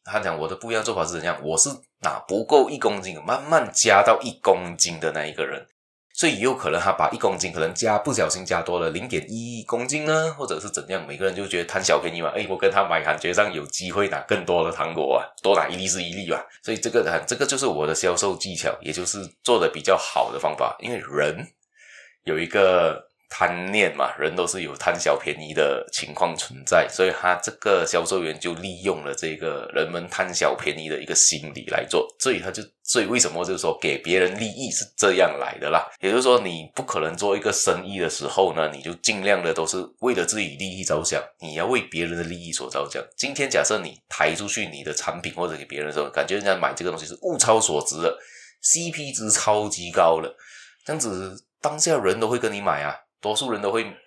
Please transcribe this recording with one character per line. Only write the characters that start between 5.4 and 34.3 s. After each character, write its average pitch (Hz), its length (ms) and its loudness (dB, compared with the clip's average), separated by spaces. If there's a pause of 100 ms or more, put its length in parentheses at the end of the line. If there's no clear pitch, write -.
人。” - 220 -8 (500)
所 170 100 4
以 143 100 2
也 - 20 -6
有 123 160 4
可 78 160 -2
能 87 100 2
他 95 100 2
把 80 200 2
一 - 80 -6
公 95 180 2
斤 87 160 -4
可 85 60 -2
能 82 160 2
加， 107 240 2
不 - 120 -2
小 95 160 2
心 92 160 -2
加 87 160 0
多 85 200 0
了 82 100 0
零 92 180 -6
点 82 220 -2
一 117 380 -8
公 120 200 -2
斤 151 160 -2
呢， 156 320 0
或 143 120 -8
者 78 120 -4
是 104 80 -10
怎 - 200 -6
样， 90 180 -4
每 71 100 -10
个 90 80 -6
人 92 120 2
就 98 100 -6
觉 90 140 -2
得 85 60 -2
贪 95 140 -4
小 80 200 4
便 82 120 -2
宜 85 120 -6
嘛， 78 80 0
诶， 107 180 -4
我 95 80 -4
跟 98 140 4
他 98 120 4
买， 82 200 0
感 78 160 0
觉 87 120 -2
上 98 220 2
有 76 140 -6
机 90 240 -6
会 98 160 2
拿 73 140 -4
更 95 220 0
多 87 200 2
的 82 80 -2
糖 80 240 -4
果 69 200 2
啊， - 140 0 (140)
多 98 120 6
拿 73 140 2
一 87 60 -6
粒 95 120 -4
是 92 140 -2
一 87 140 -8
粒 92 160 -6
吧。 - 120 -4 (200)
所 113 100 -4
以 104 60 -4
这 - 100 -2
个， 82 380 2
这 - 80 -2
个 135 100 0
就 135 100 2
是 131 120 2
我 76 180 0
的 80 80 2
销 87 240 2
售 98 180 0
技 92 200 -6
巧， - 260 -2
也 78 100 -6
就 87 140 -4
是 101 140 -4 (240)
做 117 160 4
得 82 100 4
比 80 100 -8
较 92 160 4
好 58 360 0
的 65 80 -6
方 76 180 -2
法。 60 220 0
因 110 100 -8
为 117 80 -4
人 76 560 -2 (680)
有 80 160 -2
一 85 80 -4
个 90 580 4 (240)
贪 90 420 0
念 95 240 4
嘛， 67 220 0
人 80 180 0
都 87 120 0
是 92 160 -4
有 71 120 -8
贪 87 240 0
小 73 160 2
便 76 240 -6
宜 76 140 -10
的 71 380 2
情 76 240 -6
况 85 200 0
存 67 300 -10
在， 82 240 4
所 92 160 0
以 90 60 2
他 87 240 0
这 - 240 -6
个 95 260 4
销 85 180 0
售 92 200 -2
员 78 160 -4
就 85 160 -4
利 90 260 -10
用 87 240 -2
了 69 80 -6
这 78 220 -6
个 78 360 -6
人 80 200 0
们 85 180 -6
贪 92 240 -4
小 76 220 2
便 78 240 -4
宜 78 100 -8
的 76 100 -4
一 - 60 -12
个 82 80 -4
心 76 400 2
理 - 140 -12
来 - 200 -2
做， 80 200 2 (120)
所 127 120 2
以 95 80 0
他 90 100 -8
就， 101 140 -8 (200)
所 - 180 2
以 98 40 2
为 117 140 2
什 85 100 4
么 85 140 -4
就 87 80 -2
是 85 80 -4
说 - 220 0
给 71 160 0
别 87 200 2
人 92 220 2